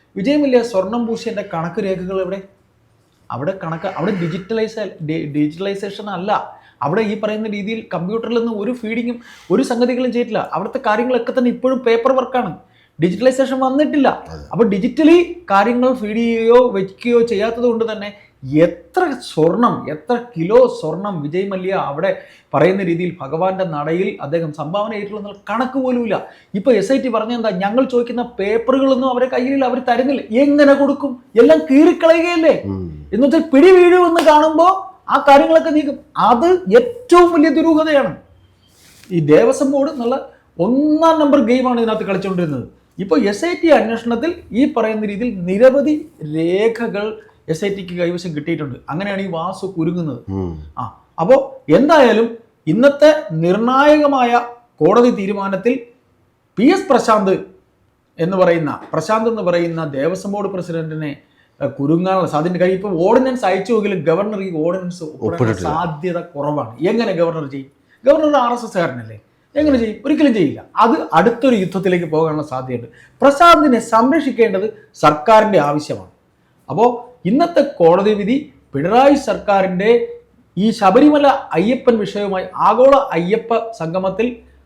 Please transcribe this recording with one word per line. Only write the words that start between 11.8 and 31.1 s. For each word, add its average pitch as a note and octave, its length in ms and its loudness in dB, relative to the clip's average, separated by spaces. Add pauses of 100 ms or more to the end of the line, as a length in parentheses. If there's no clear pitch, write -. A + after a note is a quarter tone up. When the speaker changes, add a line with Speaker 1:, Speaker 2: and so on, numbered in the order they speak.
Speaker 1:
വർക്കാണ്, A#3+ 460 -2 (460)
ഡിജിറ്റലൈസേഷൻ C4 560 0
വന്നിട്ടില്ല. C4+ 680 0
Speaker 2:
അതെ. D#3+ 220 -16
Speaker 1:
അപ്പൊ A3 140 2
digitally C#4 580 4 (280)
കാര്യങ്ങൾ A#3+ 420 2
ഫീഡ് G#3+ 240 -6
ചെയ്യുകയോ A#3 500 4
വെക്കുകയോ A3 540 -2
ചെയ്യാത്തത് A3+ 420 -2
കൊണ്ട് A3+ 280 0
തന്നെ G3+ 220 -10 (440)
എത്ര C4 640 0
സ്വർണം, E3+ 720 0
എത്ര A#3 280 -6 (180)
കിലോ A#3 440 2
സ്വർണം E3+ 400 -6
വിജയ് F3 280 -6
മല്യ F#3+ 220 -6
അവിടെ E3 500 -4 (320)
പറയുന്ന F#3 300 2
രീതിയിൽ E3+ 380 -4
ഭഗവാന്റെ F3+ 420 -4
നടയിൽ E3 580 -4
അദ്ദേഹം D#3+ 320 -6
സംഭാവന F#3+ 380 -6
ചെയ്തിട്ടുള്ള G3+ 420 -10 (160)
കണക്ക് B3 300 -4
പോലുമില്ല. A#3+ 480 -2 (260)
ഇപ്പൊ G3+ 180 2
എസ് G#3 220 2
ഐ C#4 80 4
ടി B3+ 80 -4
പറഞ്ഞ A3 240 -4
എന്താ? A3+ 160 -4
"ഞങ്ങൾ G3+ 360 -2
ചോദിക്കുന്ന A#3+ 380 -2 (160)
പേപ്പറുകളൊന്നും C4 720 0
അവരെ B3 160 -2
കയ്യിലില്ല, B3+ 400 -2
അവർ A#3+ 140 -2
തരുന്നില്ല." B3 640 0
എങ്ങനെ C#4+ 320 6
കൊടുക്കും? C#4 500 -2 (160)